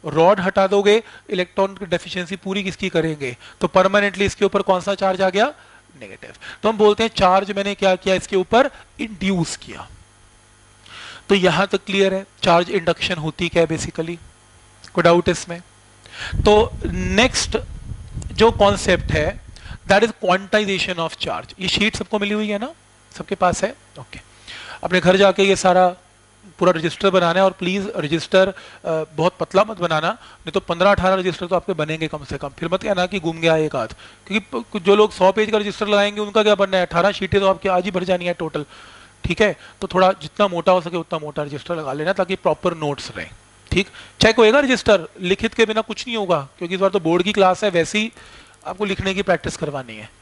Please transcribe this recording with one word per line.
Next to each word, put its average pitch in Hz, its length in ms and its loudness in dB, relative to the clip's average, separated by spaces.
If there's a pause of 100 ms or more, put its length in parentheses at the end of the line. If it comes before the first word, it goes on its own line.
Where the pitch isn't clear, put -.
Rod 165 340 4
हटा 190 260 2
दोगे, 202 360 4 (280)
electron 196 460 -2
की 202 100 -12
deficiency 175 500 -6
पूरी 190 280 -6
किसकी 190 240 -6
करेंगे? 151 480 -4 (240)
तो 170 80 -2
permanently 196 560 2
इसके 196 200 -2
ऊपर 196 180 0
कौन 185 180 0
सा 196 140 -4
charge 190 280 -2
आ 190 80 2
गया? 202 160 2 (500)
Negative। 104 380 -20 (280)
तो 208 60 0
हम 220 100 -2
बोलते 208 240 4
हैं 226 140 0
charge 196 360 4
मैंने 202 220 -4
क्या 190 220 2
किया? 185 180 0
इसके 185 220 -4
ऊपर 233 340 2 (300)
Induce 190 560 -4
किया। - 320 -18 (1400)
तो 196 60 4
यहां 180 320 2
तक - 200 -4
clear 190 280 0
है 190 120 -8 (160)
charge 175 280 4
induction 170 480 -2
होती 160 300 -4
क्या 170 140 2
है 160 60 2
basically? 165 480 -6 (800)
कोई 170 100 0
डाउट 170 240 6
इसमें? 175 320 -6 (840)
तो 214 280 6 (140)
नेक्स्ट 185 720 0 (760)
जो 220 200 4
concept 202 600 2
है, 156 280 -2 (480)
that 196 140 6
is 220 100 0 (120)
quantization 190 760 0
of 165 200 -6
charge। - 400 -8
ये 185 80 -6
sheet 208 280 -2
सबको 214 220 -4
मिली 202 160 -2
हुई 214 140 -2
है 208 100 -4
ना, 262 160 -8 (380)
सबके - 240 -8
पास 180 280 0
है? 214 100 -6 (240)
ओके, - 220 -18 (640)
अपने 180 160 0
घर 185 160 4
जाके 190 280 4
ये 196 120 4
सारा 180 380 4 (640)
पूरा 180 140 4
register 165 380 0
बनाना 175 300 2
है 196 40 6
और 190 60 4
प्लीज 190 460 -4
register, 165 520 2
अ, 190 40 -6 (340)
बहुत 160 540 -2
पतला 185 240 2
मत 214 120 -8
बनाना, 165 340 -2
नहीं - 420 -14
तो 190 80 0
पन्द्रह 175 300 2
अठारह 185 240 2
register 180 320 -4
तो 180 100 -2
आपके 190 160 -4
बनेंगे 156 360 -4
कम 147 160 -10
से 139 140 -10
कम। 143 100 -10
फिर 165 240 -8
मत 190 100 -4
कहना 185 240 0
कि 190 140 -6
गुम 165 180 -6
गया 165 180 2
एक 156 200 -2
आध, 113 180 -6 (320)
क्योंकि 220 340 -6
प-, 208 220 -10
जो 196 140 6
लोग 214 160 4
सौ 190 200 2
page 214 180 0
का 214 80 0
register 208 300 -4
लगाएंगे 208 320 0
उनका 208 220 0
क्या 208 120 4
बनना 190 220 0
है, 180 100 2
अठारह 175 260 0
शीटें 196 280 -2
तो 196 80 2
आपकी 190 200 -2
आज 180 160 0
ही 202 60 -4
भर 185 140 -4
जानी 180 200 -2
है 175 100 -4
total, 156 300 -6 (600)
ठीक 175 180 0
है? 196 140 2 (240)
तो 196 80 -8
थोड़ा 185 240 2
जितना - 360 -4
मोटा 175 240 2
हो 185 80 4
सके 170 160 -8
उतना 170 220 -6
मोटा 151 240 -8
register 147 340 -8
लगा 147 160 -8
लेना 151 200 -4
ताकि 185 240 -2
proper 170 380 -2
notes 147 420 -6
रहें, 82 140 -12 (420)
ठीक? - 160 0 (320)
चेक 220 160 4
होएगा 233 240 6
रजिस्टर, 220 480 2 (120)
लिखित 190 340 -2
के 226 120 2
बिना 214 140 -2
कुछ - 260 -8
नहीं 240 100 -6
होगा, 170 320 -2 (100)
क्योंकि 180 160 -6
इस 180 60 -4
बार 196 100 2
तो 190 100 -2
board 170 220 0
की 202 100 0
class 185 320 2
है, 202 60 2
वैसे 175 280 0
ही 220 140 -4 (540)
आपको 185 180 -6
लिखने 190 300 -4
की 196 80 -4
practice - 340 -2
करवानी 135 400 -10
है। 107 140 -18 (120)